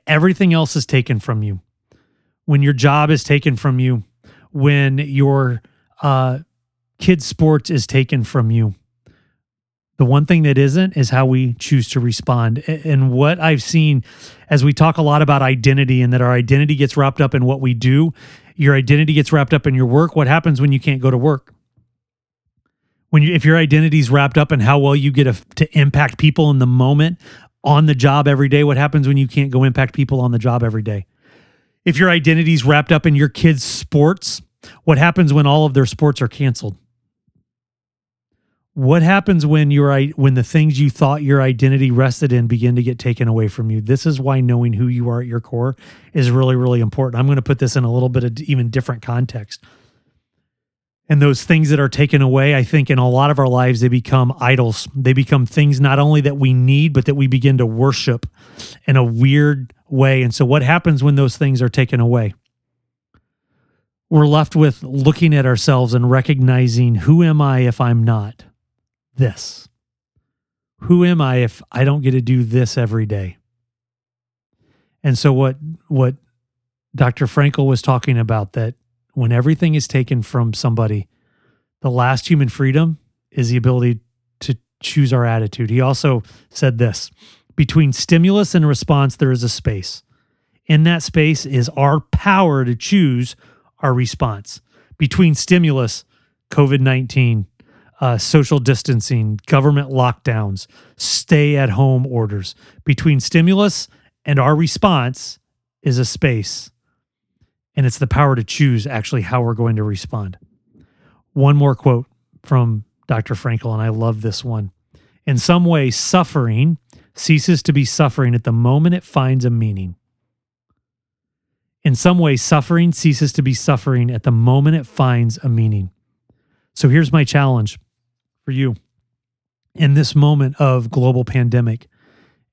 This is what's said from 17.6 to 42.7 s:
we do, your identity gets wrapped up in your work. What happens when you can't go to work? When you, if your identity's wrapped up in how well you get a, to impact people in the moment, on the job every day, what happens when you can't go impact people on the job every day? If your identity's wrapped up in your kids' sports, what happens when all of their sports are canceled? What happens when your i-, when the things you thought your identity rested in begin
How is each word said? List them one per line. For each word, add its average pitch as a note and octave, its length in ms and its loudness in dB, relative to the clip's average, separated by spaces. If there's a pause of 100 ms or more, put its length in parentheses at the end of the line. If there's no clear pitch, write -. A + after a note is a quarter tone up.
we B2+ 140 0
do, C3+ 380 2 (420)
your C#3+ 180 2
identity D3 400 2
gets D3 180 2
wrapped D3 220 2
up D3 140 0
in C3 80 0
your C3 100 2
work. D3 300 2
What D3 120 0
happens D#3 320 2
when C#3+ 120 2
you C3 80 0
can't C3+ 220 -2
go C3 100 2
to B2+ 60 0
work? C3+ 360 -2 (1600)
When D3+ 120 6
you, E3 120 2
if D#3 120 0
your D#3+ 120 4
identity's D3+ 520 2
wrapped C#3 280 2
up D3 140 2
in C3+ 100 0
how C#3 180 4
well C#3 160 2
you C#3+ 160 0
get C3+ 160 2
a, A2+ 80 0 (200)
to - 220 -2
impact C#3+ 400 0
people D3+ 320 2
in C#3 100 2
the B2+ 60 2
moment, C#3 540 2 (440)
on D3+ 220 4
the D3 100 2
job C#3 320 2
every C#3 220 2
day, C#3+ 140 2
what C#3+ 140 0
happens C#3+ 300 0
when C#3 100 2
you C3+ 100 0
can't C#3 240 -2
go C3 120 2
impact C3 300 0
people C3+ 280 -2
on B2 100 0
the A#2 80 0
job A#2+ 240 -2
every A2 180 -2
day? G#2 240 -6 (800)
If E3 120 -2
your F#3 120 2
identity's D#3+ 560 0
wrapped D3 260 2
up D#3 140 0
in D3+ 100 2
your C#3+ 140 2
kids' D#3 340 0
sports, - 800 -2 (420)
what D#3 140 2
happens E3 360 2
when D3 120 4
all D3+ 200 2
of C#3 80 -2
their C3 120 2
sports - 360 -2
are A#2+ 60 -2
canceled? A2+ 500 -6 (2000)
What D3 280 2
happens F#3 440 2
when D3 260 2
your C#3+ 200 2
i-, C#3 180 0
when C3+ 260 2
the B2 80 0
things D#3 360 0
you C#3+ 100 2
thought D3 340 -2
your C#3 180 2
identity C3 480 0
rested B2+ 420 0
in A#2+ 160 0
begin A#2+ 280 0